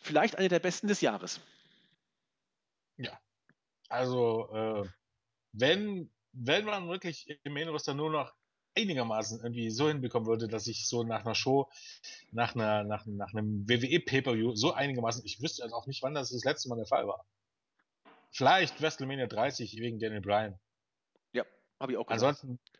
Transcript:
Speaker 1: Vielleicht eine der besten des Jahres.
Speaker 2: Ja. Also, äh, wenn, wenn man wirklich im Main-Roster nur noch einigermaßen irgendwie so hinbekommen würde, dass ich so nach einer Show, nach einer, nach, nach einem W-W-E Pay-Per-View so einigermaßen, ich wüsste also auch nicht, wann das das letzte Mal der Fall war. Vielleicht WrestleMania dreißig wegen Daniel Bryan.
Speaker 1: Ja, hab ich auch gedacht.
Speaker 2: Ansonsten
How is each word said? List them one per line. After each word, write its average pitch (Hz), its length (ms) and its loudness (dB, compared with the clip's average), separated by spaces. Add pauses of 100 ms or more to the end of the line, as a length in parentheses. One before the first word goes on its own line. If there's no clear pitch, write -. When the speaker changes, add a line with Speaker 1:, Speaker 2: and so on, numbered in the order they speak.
Speaker 1:
Vielleicht 156 360 2
eine 185 120 4
der 175 100 4
besten 180 280 -2
des 208 140 2
Jahres. 104 380 0 (1600)
Speaker 2:
Ja. - 220 -10 (720)
Also, 120 640 2
äh, 110 360 -2 (640)
wenn, 180 560 2 (240)
wenn 143 320 2
man 202 240 -2
wirklich 180 380 -8 (160)
im 143 100 -6
Main-Roster 151 400 -2
nur 151 160 -2
noch 151 240 -2 (440)
einigermaßen 113 640 0
irgendwie 117 280 -4
so 131 200 2
hinbekommen 123 380 -2
würde, 113 200 2
dass 107 200 -4
ich - 200 -4
so 120 160 0
nach 113 220 -2
einer 110 100 -2
Show, 135 340 2 (640)
nach 113 240 0
einer, 107 300 2
nach, 104 200 -4
nach 101 280 -6
einem 107 340 0
W-W-E 123 320 4
Pay-Per-View 120 560 2
so 131 180 2
einigermaßen, 120 520 0
ich 104 160 -12
wüsste 139 220 -6
also 117 120 -6
auch - 120 -8
nicht, 135 160 -8
wann 139 100 -2
das 131 160 -4
das 123 160 -4
letzte 139 240 0
Mal 120 80 -4
der 110 80 -4
Fall 131 200 0
war. - 200 -6 (1080)
Vielleicht 160 500 6
WrestleMania 135 460 -2
dreißig 117 480 -2
wegen 113 240 -4
Daniel 107 220 -2
Bryan. 101 360 2 (760)
Speaker 1:
Ja, 120 120 0 (360)
hab 131 80 -2
ich 120 80 0
auch 117 80 -2
gedacht. 117 180 2
Speaker 2:
Ansonsten 135 360 2 (200)